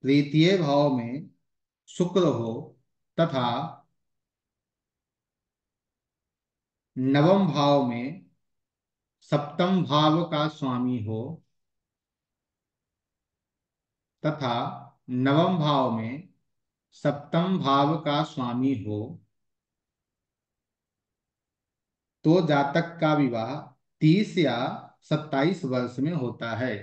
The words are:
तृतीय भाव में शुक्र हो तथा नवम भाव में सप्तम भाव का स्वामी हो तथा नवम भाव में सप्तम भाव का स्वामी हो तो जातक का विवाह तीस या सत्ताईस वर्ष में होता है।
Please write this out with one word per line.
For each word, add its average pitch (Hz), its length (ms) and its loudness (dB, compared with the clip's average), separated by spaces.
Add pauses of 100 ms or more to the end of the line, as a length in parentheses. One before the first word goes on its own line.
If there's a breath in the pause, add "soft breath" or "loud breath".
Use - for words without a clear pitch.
तृतीय 147 540 4
भाव 147 380 2
में 120 340 -8 (600)
शुक्र 180 320 -2
हो 117 320 0 (640)
तथा 139 300 0 (3500)
नवम 147 520 4
भाव 143 400 2
में 127 380 -8 (1040)
सप्तम 175 520 0
भाव 151 480 2
का 151 180 0
स्वामी 127 540 -4
हो 110 180 -6 (3000)
तथा 135 320 -2 (540)
नवम 147 500 2
भाव 139 320 2
में 113 360 -6 (680)
सप्तम 170 640 -2
भाव 143 380 2
का 147 260 -2
स्वामी 127 500 -2 (100)
हो 104 160 -6 (3250)
तो 165 220 6
जातक 147 540 0
का 156 120 2
विवाह 123 420 0 (460)
तीस 180 360 4
या 131 180 2 (540)
सत्ताईस 151 560 -2
वर्ष 123 340 -4
में 147 140 -2
होता 117 420 -6
है। 117 280 -4